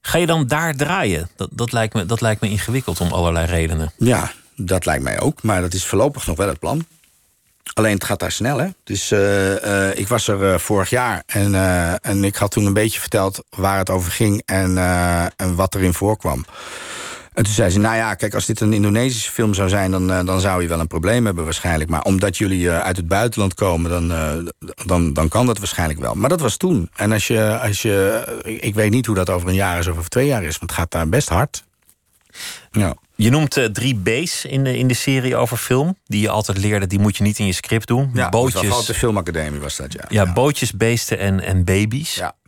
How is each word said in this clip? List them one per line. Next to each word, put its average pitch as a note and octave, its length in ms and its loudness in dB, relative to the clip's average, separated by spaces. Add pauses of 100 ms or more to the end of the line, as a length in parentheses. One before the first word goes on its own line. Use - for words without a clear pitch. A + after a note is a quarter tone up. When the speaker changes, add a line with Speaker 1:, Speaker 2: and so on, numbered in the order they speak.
Speaker 1:
Ga - 180 0
je F3 80 2
dan D#3+ 200 2
daar D3+ 300 -2
draaien? B2+ 600 -2
Dat, G2 160 -6
dat A#2 200 -4
lijkt A2+ 220 -2
me, F#2+ 120 -2
dat A2 140 -2
lijkt A2 200 0
me G#2+ 80 0
ingewikkeld G#2 520 -2
om E2+ 120 0
allerlei E2+ 340 0
redenen. D#2+ 500 -2
Speaker 2:
Ja, A2+ 360 2 (240)
dat F#2 300 -2
lijkt C#2+ 180 0
mij A1+ 160 -2
ook. D3 220 -2
Maar G2+ 180 2
dat F2 140 -2
is F#2+ 100 -4
voorlopig C3 420 0
nog E2+ 100 -2
wel F#2+ 120 0
het D2 100 -4
plan. C#3+ 260 -2 (880)
Alleen A2 220 2
het F#2 100 -2
gaat - 160 -2
daar F2 120 -4
snel, A#2+ 260 -2
hè? D3+ 80 -2 (180)
Dus, - 260 -4
eh, G2 800 2
eh, - 80 -4
ik G2+ 100 -4
was A2+ 200 0
er, G2 240 2
eh, F2 60 2
vorig F#2+ 320 0
jaar B2 360 0
en, G2+ 280 0
eh, F2+ 460 2
en G2+ 240 0
ik G2 120 0
had G2+ 140 0
toen G#2 160 2
een G2 60 2
beetje G#2+ 280 0
verteld G2 500 -2
waar G2 280 0
het F#2+ 120 -2
over F2+ 220 0
ging G#2 320 2
en, F#2+ 340 0
eh, F2 460 2 (120)
en F#2 180 -2
wat F#2 200 0
erin F#2 200 2
voorkwam. F#2 500 -2 (880)
En - 100 2
toen G#2 80 0
zei G2 180 4
ze, F#2+ 80 4
"Nou A2+ 180 2
ja, A2 180 0
kijk, G#2 200 -4
als G#2 120 -2
dit A2 140 -2
een G#2+ 120 2
Indonesische A2 580 2
film G#2+ 240 0
zou F#2+ 140 0
zijn, F#2+ 220 0
dan, F#2 220 0
eh, F#2 120 0
dan F#2 160 0
zou F#2 220 0
je E2+ 60 -2
wel E2 120 -2
een D#2+ 60 -2
probleem G2 380 0
hebben E2+ 200 -2
waarschijnlijk. D#2+ 460 -2
Maar D#2 120 0
omdat G2 360 2
jullie, F#2 320 0
eh, E2 80 2
uit F2+ 180 -2
het F2 120 -6
buitenland G#2 460 0
komen, E2+ 360 0
dan, E2+ 220 0
eh, D#2+ 200 -2 (540)
dan, E2+ 260 2
dan D#2 160 2
kan A#2 180 2
dat A2+ 120 0
waarschijnlijk E2 420 -4
wel." A#1+ 140 -2
Maar G#2+ 140 0
dat F3 120 2
was A#2+ 160 0
toen. C#3 400 0
En G#2 160 0
als G#2+ 140 0
je, A2 320 2
als G#2 240 -2
je, G2+ 420 2 (180)
ik, - 200 -8
ik G#2 120 -4
weet G#2+ 160 2
niet B2 160 2
hoe C3 80 0
dat F#2 160 0
over F2+ 180 0
een F#2 60 2
jaar F#2+ 240 0
is F2 80 0
of E2+ 120 -2
over E2+ 120 -6
twee C3 160 2
jaar B2 160 0
is, D#2 160 -6
want F2 120 -8
het - 100 -4
gaat E2+ 100 -2
daar D#2+ 180 -2
best - 200 2
hard. A2 360 0 (1080)
Ja. F#2+ 240 0 (200)
Speaker 1:
Je G#2+ 160 4
noemt, D3 260 4
eh, C3 80 2
drie A#2 300 0
B's A2 500 -2
in C3+ 200 0
de, B2+ 140 0
in B2+ 100 2
de B2 60 4
serie B2+ 420 0
over A#2 200 0
film, C#3+ 400 2 (100)
die G#2 140 0
je G#2+ 80 2
altijd G2+ 300 0
leerde, G2+ 280 0
die G2 120 0
moet G#2 180 4
je - 60 0
niet G#2 160 2
in G#2 80 0
je F#2 60 0
script - 340 -2
doen. C3 280 2
Speaker 2:
Ja, B2+ 140 0
Speaker 1:
Bootjes. A#2+ 320 2
Speaker 2:
dat G#2 100 0
was A#2 160 0
de A#2+ 80 -4
filmacademie E2 680 -2
was C#2+ 160 -8
dat, C2+ 160 -10
ja. - 160 -14
Speaker 1:
Ja, G#2+ 160 4
Speaker 2:
Ja. F2+ 80 0
Speaker 1:
bootjes, B2+ 400 2
beesten A2+ 460 0
en, G2 220 0
en F#2 240 2
baby's. G#2+ 500 0
Speaker 2:
Ja. F2+ 200 -6 (140)